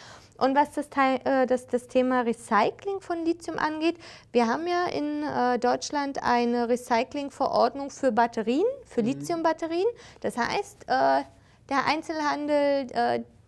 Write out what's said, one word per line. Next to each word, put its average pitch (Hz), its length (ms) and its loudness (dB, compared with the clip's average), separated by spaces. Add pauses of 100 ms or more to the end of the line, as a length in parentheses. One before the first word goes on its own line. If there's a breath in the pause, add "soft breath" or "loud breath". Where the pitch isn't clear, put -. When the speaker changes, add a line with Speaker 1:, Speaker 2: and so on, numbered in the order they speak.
(400 loud breath)
Speaker 1:
Und 269 160 2
was 294 160 4
das 285 180 -6
Teil, 262 340 2
äh, 262 220 2
das, 247 220 0
das 247 200 -2
Thema 254 340 2
Recycling 233 800 0
von 339 260 -6
Lithium 330 340 -2
angeht, 311 380 0 (340 loud breath)
wir 233 160 4
haben 277 200 -2
ja 349 200 0
in, 294 360 -4
äh, 247 360 0
Deutschland 262 640 -2
eine 240 440 2
Recyclingverordnung 254 1200 0
für 269 200 0
Batterien, 233 540 2 (180)
für - 200 -2
Speaker 2:
Mhm. 208 60 0
Speaker 1:
Lithiumbatterien. 330 800 -2 (340 loud breath)
Das - 160 -4
heißt, - 500 -4
äh, 269 340 4 (480 soft breath)
der 269 180 0
Einzelhandel, 294 1040 0
äh, 240 300 0 (260)